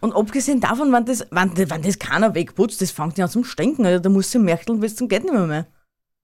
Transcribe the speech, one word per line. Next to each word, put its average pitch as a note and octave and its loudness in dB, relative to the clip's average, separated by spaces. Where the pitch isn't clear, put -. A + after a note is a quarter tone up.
Und A3 0
abgesehen A#3 0
davon, C4 0
wenn A#3+ 4
das, A#3+ -4
wenn, F3 0
wenn D#3+ -2
das F#3 0
keiner F3+ 0
wegputzt, F#3+ -2
das F#3 -2
fängt D#3 -6
ja F#3 2
an E3+ -2
zum A#3+ -2
Stinken, A3 0
Alter, F3+ 4
da F#3+ 2
musst G3 2
du B3 4
märteln, G#3 0
bis G#3+ -4
zum B3 -4
geht - 0
nimmer A#3+ 0
mehr. D#3 -4